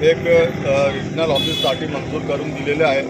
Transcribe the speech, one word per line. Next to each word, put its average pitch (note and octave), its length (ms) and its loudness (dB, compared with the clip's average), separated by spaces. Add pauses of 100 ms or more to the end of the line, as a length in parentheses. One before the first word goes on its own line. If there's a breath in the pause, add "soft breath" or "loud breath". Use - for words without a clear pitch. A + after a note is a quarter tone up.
(100)
एक, E3 60 4
अ, D#3+ 720 2
रिजनल D3 400 -2
ऑफिससाठी C#3+ 560 0
मंजूर C#3+ 340 -6
करून D3 340 -4
दिलेले C#3+ 300 0
आहे. C#3 240 2